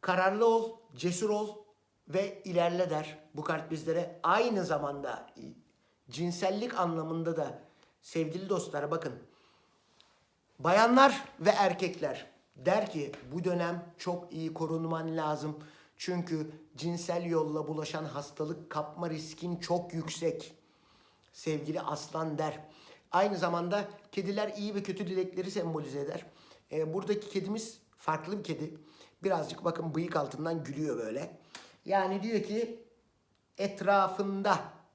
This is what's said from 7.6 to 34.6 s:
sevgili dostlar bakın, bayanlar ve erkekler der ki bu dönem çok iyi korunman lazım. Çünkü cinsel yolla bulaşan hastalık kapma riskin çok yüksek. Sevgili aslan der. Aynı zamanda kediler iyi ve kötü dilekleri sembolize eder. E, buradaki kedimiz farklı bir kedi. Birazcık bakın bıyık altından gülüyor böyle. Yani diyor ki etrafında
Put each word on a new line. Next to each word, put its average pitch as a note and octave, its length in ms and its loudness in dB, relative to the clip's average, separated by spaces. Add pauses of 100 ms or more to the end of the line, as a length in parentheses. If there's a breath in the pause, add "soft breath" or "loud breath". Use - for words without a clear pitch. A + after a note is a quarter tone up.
sevgili E3 480 -2
dostlar D3+ 420 -2
bakın, D#3 220 -2 (1500 soft breath)
bayanlar A#3 680 8 (140)
ve E3+ 100 6
erkekler F3 760 2 (300)
der F#3+ 360 2
ki D3 200 -4 (200)
bu E3+ 120 -4
dönem F3 540 0
çok F3 360 -4
iyi D#3+ 200 -4
korunman D#3+ 640 -2
lazım. D3+ 420 -2 (380 loud breath)
Çünkü D#3+ 540 -2 (240)
cinsel E3+ 500 -2
yolla D#3 420 0
bulaşan D#3 380 -4
hastalık D3 640 -6
kapma E3+ 400 -4
riskin E3+ 460 -6
çok F3 380 -2
yüksek. - 600 -4 (800 soft breath)
Sevgili D3+ 480 -2
aslan D3+ 560 -4
der. D#3 220 -2 (520 loud breath)
Aynı G3 260 4
zamanda F3 480 0 (260)
kediler G3+ 460 -2
iyi G#3 180 -4
ve G3 80 -2
kötü F#3 240 -4
dilekleri F#3 440 -2
sembolize D#3 480 -2
eder. - 260 -6 (460 loud breath)
E, D#3 220 0
buradaki G3 360 -2
kedimiz G3+ 500 -4 (180)
farklı D#3+ 420 -2
bir - 40 -10
kedi. D#3 340 -6 (460 loud breath)
Birazcık E3+ 420 0
bakın E3 300 -2
bıyık E3+ 200 -2
altından D#3 480 -2
gülüyor C#3 340 -2
böyle. A#2+ 400 -4 (480 loud breath)
Yani F#3+ 380 2
diyor A3 200 0
ki A3+ 400 -4 (760)
etrafında G3 1000 2 (360)